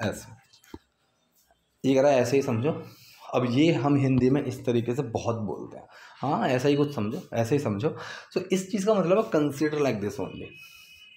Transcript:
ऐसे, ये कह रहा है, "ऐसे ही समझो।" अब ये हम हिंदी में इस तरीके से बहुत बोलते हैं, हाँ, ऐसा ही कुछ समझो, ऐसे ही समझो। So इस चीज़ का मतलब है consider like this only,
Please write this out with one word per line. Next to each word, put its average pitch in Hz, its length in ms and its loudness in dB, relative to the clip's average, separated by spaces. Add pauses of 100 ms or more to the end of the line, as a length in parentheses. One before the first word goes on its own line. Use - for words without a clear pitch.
ऐसे, 95 300 -6 (1500)
ये 135 100 4
कह 131 60 6
रहा 143 120 6
है, 131 80 6
"ऐसे 120 160 2
ही 139 60 4
समझो।" 123 280 0 (640)
अब 120 160 2
ये 151 240 4
हम 143 220 2
हिंदी 131 340 4
में 143 140 2
इस - 220 -8
तरीके 120 280 0
से 143 160 -2
बहुत 110 320 -2
बोलते - 360 -8
हैं, - 80 -18 (340)
हाँ, 165 280 0
ऐसा 131 200 2
ही 147 80 4
कुछ 143 180 0
समझो, 117 260 -4 (140)
ऐसे 113 200 0
ही 143 80 0
समझो। 104 260 -2 (460)
So 180 80 -2 (100)
इस 185 200 -2
चीज़ 196 140 -2
का 214 80 4
मतलब 185 240 2
है 220 140 -2
consider 151 480 0
like 123 200 0
this 98 200 -6
only, - 280 -10 (680)